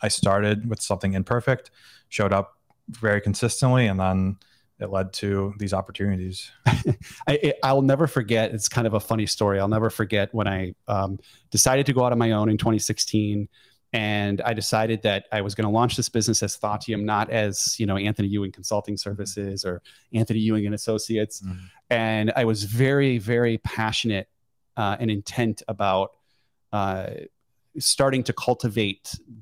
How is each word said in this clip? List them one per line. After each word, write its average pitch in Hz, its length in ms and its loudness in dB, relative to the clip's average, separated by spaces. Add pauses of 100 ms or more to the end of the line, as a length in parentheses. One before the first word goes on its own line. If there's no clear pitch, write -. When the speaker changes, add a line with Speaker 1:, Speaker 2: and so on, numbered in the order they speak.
Speaker 1:
I 107 80 0
started 104 600 2
with 107 120 -4
something 98 320 -2
imperfect, 120 580 0 (380)
showed 101 220 0
up 98 260 0 (320)
very 104 320 2
consistently, 123 640 2
and 95 120 0
then 95 380 0 (420)
it 98 120 -6
led 95 200 -2
to 98 480 -2
these 98 140 -4
opportunities. 95 840 -4
Speaker 2:
<laughs> - 80 -20
I, - 280 2 (340)
I, 147 260 2 (100)
I'll 135 180 4
never 135 260 4
forget, 110 460 0
it's 110 160 -4
kind 113 180 0
of 104 60 2
a 107 80 2
funny 110 240 0
story. 101 340 2
I'll 98 80 2
never 110 220 2
forget 104 440 -2
when 107 140 0
I, 95 260 -2 (140)
um, 98 320 -2 (320)
decided 131 360 4
to 139 60 4
go 123 120 4
out 123 80 2
on 117 40 2
my 113 140 4
own 107 180 2
in 107 80 4
twenty 110 220 2
sixteen, 104 720 -2 (420)
and 104 500 0
I 117 120 -2
decided 110 480 0
that 98 320 2
I 107 80 0
was 101 120 -4
gonna 107 160 0
launch 117 280 2
this 123 100 0
business 110 360 0
as 101 120 -4
Thoughtium, 104 480 -4
not 107 260 0
as, 107 480 -2
you 113 80 -2
know, 98 120 0
Anthony 101 320 -2
Ewing 101 240 -2
Consulting 104 420 -4
Services 101 720 -6
or 90 160 -6 (320)
Anthony 110 260 0
Ewing 107 260 2
and 104 100 -4
Associates. 107 640 -2
Speaker 1:
Mm-hmm. 92 240 -12 (240)
Speaker 2:
And 110 480 2
I 123 80 4
was 107 180 0
very, 131 540 2
very 117 400 0
passionate, 110 720 -2 (480)
uh, 104 200 0
and 113 140 -2
intent 107 560 -2
about, 98 480 0 (560)
uh, 98 380 -4 (680)
starting 135 460 0
to 120 100 -2
cultivate 110 800 -2 (280)